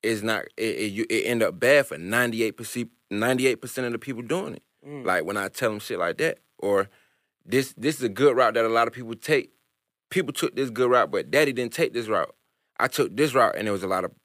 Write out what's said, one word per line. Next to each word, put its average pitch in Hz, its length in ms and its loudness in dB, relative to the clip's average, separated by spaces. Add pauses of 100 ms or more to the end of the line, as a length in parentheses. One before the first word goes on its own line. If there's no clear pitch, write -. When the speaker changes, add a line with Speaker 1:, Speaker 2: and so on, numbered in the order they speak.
Speaker 1:
It's 110 180 0
not, 110 240 -2 (120)
it, 110 180 -2
it, 104 160 -4
you, 107 180 -4
it 110 160 0
ended 113 220 2
up 87 120 -4
bad 139 280 6
for 73 100 -10
ninety-eight 113 600 0
percent, 117 320 -6 (200)
ninety-eight 123 520 0
percent 127 260 -6
of 120 60 -6
the 117 60 -6
people 123 220 -10
doing 160 340 -6
it. - 80 -18 (220)
Speaker 2:
Mm. 143 200 -12
Speaker 1:
Like, 92 200 0
when 101 120 -4
I 98 100 -2
tell 110 240 -2
him 104 80 -6
shit - 200 -6
like 85 180 -2
that, - 220 -2 (180)
or 98 320 0 (560)
this, 131 320 -2
this 151 200 -2
is 131 60 -6
a 117 60 2
good 123 260 4
route 120 200 4
that 113 100 4
a 113 40 2
lot 113 180 4
of 117 60 -8
people 117 220 -10
take. - 360 -2 (580)
People 180 240 -2
took - 220 -4
this 131 140 -2
good 123 220 2
route, 117 200 4
but 95 200 -2
daddy 143 220 4
didn't 120 200 -4
take - 200 -2
this 117 140 -4
route. 98 280 -2 (440)
I - 80 2
took 101 280 0
this 139 180 2
route, 120 220 4
and 104 100 -4
there 104 80 0
was 95 100 -4
a 95 40 -4
lot 92 160 0
of 90 80 -6 (120)